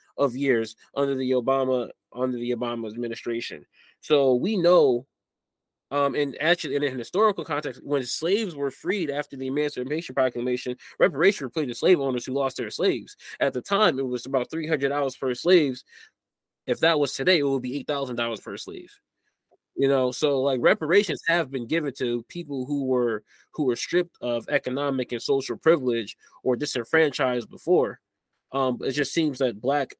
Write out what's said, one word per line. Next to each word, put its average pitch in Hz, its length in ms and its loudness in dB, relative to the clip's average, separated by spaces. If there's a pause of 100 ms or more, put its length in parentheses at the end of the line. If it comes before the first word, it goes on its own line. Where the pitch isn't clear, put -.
(180)
of 127 180 2
years 127 400 2 (200)
under 139 200 0
the 131 160 -2
Obama, 131 580 2 (240)
under 127 240 -2
the 120 140 -2
Obama 117 380 -4
administration. 117 760 -6 (360)
So 139 340 4
we 196 220 0
know, 160 480 6 (840)
um, 143 260 0
and 143 260 -2
actually 156 340 0
in 143 80 0
a 143 60 0
historical 175 560 0
context, 143 360 -6
when 139 220 -2
slaves 180 520 0
were 143 160 -2
freed 175 380 -2
after 139 280 -6
the 131 100 -6
Emancipation 143 680 -4
Proclamation, 127 600 -2 (240)
reparations 180 420 2
were 127 80 -4
paid 151 180 -2
to 120 80 -6
slave 165 260 4
owners 127 240 -2
who 127 80 -4
lost 135 240 -2
their 113 120 -6
slaves. 143 460 -2 (240)
At 135 140 2
the 127 80 -4
time, 196 360 2
it 135 80 -2
was 123 200 -4
about 135 260 -2
three 160 160 -4
hundred 139 220 0
dollars 139 260 -2
per 131 180 -2
slave. 151 480 4 (840)
If 123 160 -2
that 160 180 4
was 143 140 0
today, 165 260 2
it 143 40 2
would 135 180 0
be 127 160 -6
eight 127 100 -8
thousand 139 300 -4
dollars 117 240 -4
per 104 160 -10
slave. - 340 -12 (840)
You 139 100 4
know, 131 240 4
so, 143 300 2
like, 135 200 0
reparations 175 680 2
have 165 240 0
been 120 160 -4
given 147 320 -2
to 120 240 -2
people 143 420 -8
who 143 200 -2
were, 123 380 0 (300)
who 156 100 -2
were 123 120 2
stripped 175 460 -2
of 120 280 -2
economic 135 640 -2
and 117 80 -4
social 135 340 0
privilege 123 600 2 (260)
or 127 120 2
disenfranchised 131 920 0
before. 143 520 0 (500)
Um, 131 300 0
it 135 100 -2
just 139 220 0
seems 151 240 0
that 117 240 -2
Black 135 380 -2